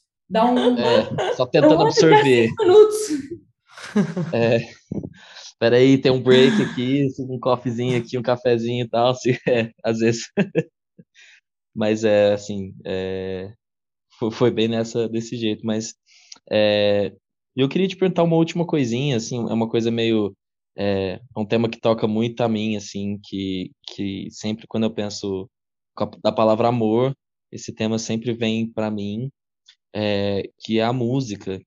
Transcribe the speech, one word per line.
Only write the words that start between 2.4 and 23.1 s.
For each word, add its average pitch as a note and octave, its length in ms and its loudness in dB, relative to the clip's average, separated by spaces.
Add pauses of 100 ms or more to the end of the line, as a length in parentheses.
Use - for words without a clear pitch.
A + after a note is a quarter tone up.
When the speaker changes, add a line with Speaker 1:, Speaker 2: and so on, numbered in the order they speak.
Speaker 1:
cinco A4+ 140 -4
minutos. G#4 400 8
<laughs> D4+ 440 -8 (840)
Speaker 2:
É, A#2 260 2 (1000)
peraí, B2+ 380 6
tem C3+ 140 2
um B2+ 100 0
break B2+ 400 6
aqui, C3 460 0 (120)
um B2+ 200 -8
coffeezinho B2 580 -2
aqui, A#2 200 -6
um B2 40 -6
cafezinho A#2+ 640 -2
e A#2 40 -10
tal, A#2 200 2
assim, B2 220 -2
<laughs> - 160 -4
é, A#2 240 0 (120)
às A2+ 160 -2
vezes. A#2 260 0 (120)
<laughs> F#3+ 340 -2 (1040)
Mas A2 280 -2
é, G#2 300 4
assim, G2+ 400 -8 (120)
é, F#2+ 680 -8 (680)
fo-, A2+ 120 -4
foi A#2+ 200 2
bem A2+ 160 0
nessa, A2+ 420 -4
desse A2+ 280 -6
jeito, A2 280 -4
mas, A2 300 -6 (560)
é, G#2 640 2 (420)
eu C3 140 0
queria F#3 180 0
te F#3 100 -8
perguntar F3 260 0
uma E3+ 120 2
última E3 300 0
coisinha, C3+ 520 -2
assim, A#2 200 -6
é A2+ 160 -4
uma A2+ 160 0
coisa A#2 220 -2
meio, A2+ 440 0 (420)
é, G2 360 -2 (220)
é - 40 -8
um G#2+ 60 -4
tema A2+ 240 0
que - 100 -14
toca A2+ 280 0
muito A#2 340 -2
a A#2 80 0
mim, G#2+ 260 -4
assim, G2+ 480 -8